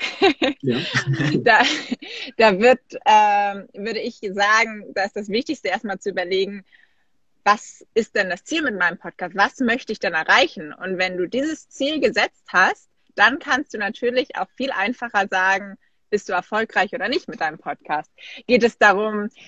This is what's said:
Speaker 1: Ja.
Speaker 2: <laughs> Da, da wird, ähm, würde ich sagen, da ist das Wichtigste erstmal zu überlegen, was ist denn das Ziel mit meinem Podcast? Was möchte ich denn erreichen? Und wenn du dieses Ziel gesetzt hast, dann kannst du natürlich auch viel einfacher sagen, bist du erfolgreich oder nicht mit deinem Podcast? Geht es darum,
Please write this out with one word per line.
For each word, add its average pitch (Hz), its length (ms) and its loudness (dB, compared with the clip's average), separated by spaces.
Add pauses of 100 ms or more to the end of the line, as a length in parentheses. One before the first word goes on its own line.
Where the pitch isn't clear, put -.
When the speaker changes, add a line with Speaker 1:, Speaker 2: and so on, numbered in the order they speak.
(600)
Speaker 1:
Ja. 123 180 0 (300)
Speaker 2:
<laughs> - 340 0
Da, 226 200 6 (760)
da 214 220 4
wird, 247 220 6 (260)
ähm, 202 680 4
würde 214 260 -8
ich 233 200 -8 (120)
sagen, 208 520 0 (100)
da 190 100 0
ist 208 120 -8
das 208 120 -8
Wichtigste 233 400 -4
erstmal 190 300 -4
zu - 120 -8
überlegen, 190 540 -4 (800)
was - 400 0 (100)
ist 220 220 -2
denn 196 140 0
das 180 140 -8
Ziel 320 180 -4
mit 233 160 -4
meinem 175 200 0
Podcast? - 360 -10
Was 196 260 0
möchte 240 320 -2
ich 208 60 -8
denn 185 160 -2
erreichen? 175 580 2
Und 185 260 -8
wenn 180 180 -2
du 180 100 -2
dieses 285 420 -6
Ziel 285 320 -4
gesetzt - 480 0
hast, 196 400 0 (260)
dann 226 240 4
kannst 294 360 -4
du 220 40 -8
natürlich 240 580 -2
auch 190 200 -4
viel 262 140 -4
einfacher 208 600 -2
sagen, 196 460 0 (340)
bist 208 180 -2
du 202 40 -6
erfolgreich 202 600 -2
oder 180 160 -4
nicht 294 200 -4
mit 151 120 -12
deinem 156 180 -4
Podcast? 147 520 -8 (360)
Geht 233 160 4
es 226 160 0
darum, 208 500 4 (200)